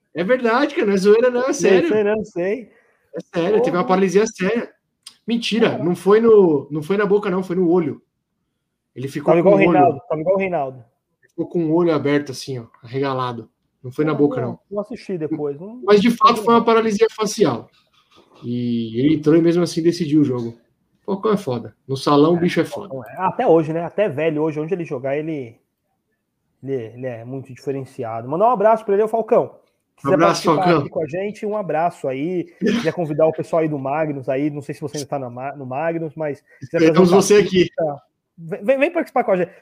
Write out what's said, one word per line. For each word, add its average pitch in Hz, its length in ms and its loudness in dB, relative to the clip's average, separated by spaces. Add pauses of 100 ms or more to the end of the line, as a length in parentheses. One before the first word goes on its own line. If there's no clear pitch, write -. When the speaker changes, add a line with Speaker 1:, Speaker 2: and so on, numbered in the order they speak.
(140)
Speaker 1:
É 160 100 -4
verdade, 247 520 2
cara, 277 120 0
não 202 60 2
é 202 40 2
zoeira 214 340 6
não, 240 100 -2
é 269 120 -2
Speaker 2:
Sei, 214 180 2
Speaker 1:
sério. 180 180 4
Speaker 2:
sei, 214 140 2
não, 208 220 0
sei. 202 460 -6 (440)
Speaker 1:
É 165 60 -10
sério, 190 400 0
teve 240 160 0
uma 180 60 0
Speaker 2:
Porra. - 60 -4
Speaker 1:
paralisia 190 360 2
séria. 214 460 -4 (560)
Mentira, 220 440 0
Speaker 2:
Porra. 131 120 -6
Speaker 1:
não 170 120 0
foi 208 240 4
no, 190 520 6
não 151 100 -6
foi 175 160 -2
na 208 80 0
boca 202 240 0
não, 185 140 -2
foi 180 120 -6
no 180 140 2
olho. 165 320 0 (920)
Ele 127 120 -8
ficou 151 260 0
Speaker 2:
Tava 170 100 4
Speaker 1:
com 190 60 4
Speaker 2:
igual - 60 6
o - 20 4
Speaker 1:
o - 120 2
olho 170 80 2
Speaker 2:
Reinaldo, 170 320 2
tava 156 120 -4
igual 180 140 0
o 190 40 -2
Reinaldo. 139 440 -6 (380)
Speaker 1:
Ficou - 260 -10
com 170 180 -2
o 156 80 0
olho 170 200 2
aberto 143 380 -2
assim, 127 280 -12
ó, 113 60 -14 (180)
arregalado. 127 680 -6 (340)
Não 127 80 -14
foi 151 140 -4
na 151 100 -2
Speaker 2:
Porra, 147 120 4
Speaker 1:
boca, 127 140 -4
não. 120 180 -8 (100)
Speaker 2:
Vou 202 100 -8
assistir 202 400 -10
depois. 147 400 -6
Não, 220 240 -16
Speaker 1:
Mas 202 180 4
de 240 80 2
fato 233 280 2
Speaker 2:
não 214 60 -6
Speaker 1:
foi 233 120 2
uma 233 100 4
paralisia 226 400 2 (100)
facial. 190 540 -2 (760)
E 120 560 -4
ele 151 160 2
entrou 151 200 2
e 170 60 4
mesmo 170 200 2
assim 165 220 -2
decidiu 160 380 2
o 139 40 4
jogo. 120 320 -4 (480)
Falcão 202 280 -2
é 196 40 2
foda. 117 380 -8 (120)
No 131 100 -4
salão, 147 360 4
o 170 40 2
Speaker 2:
É, - 20 -6
Speaker 1:
bicho 170 220 0
é 151 40 -4
Speaker 2:
Falcão 127 380 -12
Speaker 1:
foda. - 80 -20
Speaker 2:
é. 143 100 -12
Até 185 240 -2
hoje, 160 280 4
né? 165 100 -4
Até 202 240 -2
velho 151 340 -2
hoje, 156 180 -2
onde 160 140 -6
ele 170 120 -6
jogar, 135 320 -6
ele, 147 420 -10 (1040)
ele, 131 100 -6
ele 120 320 -8
é 117 200 -10
muito 131 280 -14
diferenciado. 123 720 -10
Mandar 175 200 0
um 240 40 4
abraço 220 340 2
pra 202 80 -2
ele, 202 100 2
ô 220 40 0
Falcão. 220 480 0 (420)
Se - 100 -8
Speaker 1:
Um 139 40 2
Speaker 2:
quiser - 40 4
Speaker 1:
abraço, 165 300 2
Speaker 2:
participar 165 180 4
Speaker 1:
Falcão. 170 180 4
Speaker 2:
aqui - 80 -8
com 170 140 -6
a 151 40 -6
gente, 202 380 -8
um 208 120 -4
abraço 170 500 -4
aí. 151 520 -6
Se 180 60 -4 (120)
quiser 160 160 -2
convidar 156 340 0
o 160 60 0
pessoal 160 280 -2
aí 160 80 0
do 147 80 -4
Magnus 139 520 -4
aí, 139 200 -2
não 147 120 -8
sei 143 120 -12
se - 80 -16
você 156 160 -8
ainda 143 120 -10
tá 143 100 -6
na 127 100 -10
Ma-, 127 260 -12
no 139 100 -12
Magnus, 160 500 -6
mas 151 240 -6
se - 40 -20 (280)
quiser 170 60 4
Speaker 1:
Esperamos 165 340 6
Speaker 2:
fazer - 40 6
um 196 60 6
Speaker 1:
você 196 140 4
aqui. 180 400 4
Speaker 2:
participa-, 147 260 -4 (360)
vem, 170 260 -12
vem, 262 160 2
vem 302 120 2
participar 311 320 -2
com 226 80 -2
a 190 40 2
gente. 180 160 -2 (100)